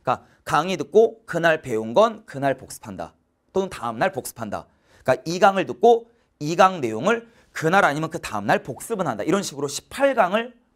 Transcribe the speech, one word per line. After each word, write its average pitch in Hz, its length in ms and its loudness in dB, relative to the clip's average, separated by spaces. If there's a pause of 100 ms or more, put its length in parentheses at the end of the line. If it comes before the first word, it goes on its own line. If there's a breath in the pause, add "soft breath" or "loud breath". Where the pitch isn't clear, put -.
그러니까 - 240 -4 (180 soft breath)
강의 165 320 0
듣고 220 500 2
그날 160 360 0
배운 113 320 -4
건 214 320 4
그날 139 300 -2
복습한다. 87 580 -14 (380)
또는 190 160 -2
다음 120 300 -8
날 185 140 0
복습한다. 104 540 -10 (360 soft breath)
그러니까 131 240 0
이 170 120 -4
강을 196 280 2
듣고 226 440 2 (300 soft breath)
이 151 160 -4
강 185 240 4
내용을 151 480 -2 (240 soft breath)
그날 185 320 2
아니면 156 260 -2
그 165 100 -10
다음 101 260 -8
날 185 160 2
복습은 180 440 -6
한다. 107 180 -4
이런 190 180 0
식으로 139 240 -6
십팔 262 480 -2
강을 226 400 0 (220)